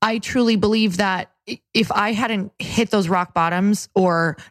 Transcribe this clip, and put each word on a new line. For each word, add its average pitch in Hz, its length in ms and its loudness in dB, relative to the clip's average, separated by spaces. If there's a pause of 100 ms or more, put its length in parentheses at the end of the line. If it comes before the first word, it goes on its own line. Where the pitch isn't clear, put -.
I 226 180 -2
truly 226 380 0
believe 214 420 0
that 190 320 -2 (180)
i-, 233 120 -12 (140)
if 226 180 2
I 208 200 0
hadn't 214 460 -2
hit - 320 -2
those 196 180 2
rock 180 260 -2
bottoms 180 600 0
or 165 420 2 (140)